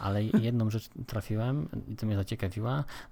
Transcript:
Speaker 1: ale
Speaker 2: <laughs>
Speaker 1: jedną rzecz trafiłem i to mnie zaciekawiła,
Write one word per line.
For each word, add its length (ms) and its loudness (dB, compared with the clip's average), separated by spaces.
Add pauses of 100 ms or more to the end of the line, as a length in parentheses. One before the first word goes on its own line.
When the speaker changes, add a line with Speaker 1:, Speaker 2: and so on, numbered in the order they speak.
Speaker 1:
ale 320 2
Speaker 2:
<laughs> 160 6
Speaker 1:
jedną 220 4
rzecz 180 -2 (180)
trafiłem 640 0 (200)
i 80 -6
to 100 -2
mnie 100 2
zaciekawiła, 680 0 (280)